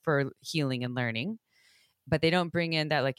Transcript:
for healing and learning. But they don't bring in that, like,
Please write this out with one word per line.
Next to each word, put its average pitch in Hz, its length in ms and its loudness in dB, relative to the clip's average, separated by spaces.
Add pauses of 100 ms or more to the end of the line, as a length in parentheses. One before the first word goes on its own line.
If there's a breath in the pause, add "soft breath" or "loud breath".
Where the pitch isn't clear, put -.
for 139 280 0 (100)
healing 131 420 -2
and 123 100 -4
learning. 123 460 -4 (680 soft breath)
But 151 140 0
they 165 80 4
don't 170 220 2
bring 170 220 0
in 156 160 0
that, 147 120 2
like, 131 180 0